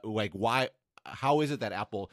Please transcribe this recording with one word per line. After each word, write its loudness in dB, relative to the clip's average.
like, -2
why, 2
how 2
is 2
it -4
that -4
Apple, -6